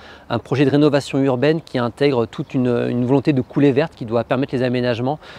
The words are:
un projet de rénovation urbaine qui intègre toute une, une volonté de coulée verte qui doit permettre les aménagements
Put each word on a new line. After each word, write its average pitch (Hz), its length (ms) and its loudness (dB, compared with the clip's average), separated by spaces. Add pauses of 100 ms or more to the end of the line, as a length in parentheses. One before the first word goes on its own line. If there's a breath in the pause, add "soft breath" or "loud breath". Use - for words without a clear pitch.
(300 loud breath)
un 117 100 -2
projet 135 260 0
de 135 60 2
rénovation 143 480 2
urbaine 139 420 0
qui - 160 -8
intègre 120 480 0
toute - 300 -10
une, 123 340 0
une 123 160 -2
volonté 139 280 2
de 131 80 0
coulée 143 300 2
verte 143 220 0
qui - 120 -10
doit 117 180 -2
permettre 135 320 -2
les 123 80 0
aménagements 123 560 -2 (200 loud breath)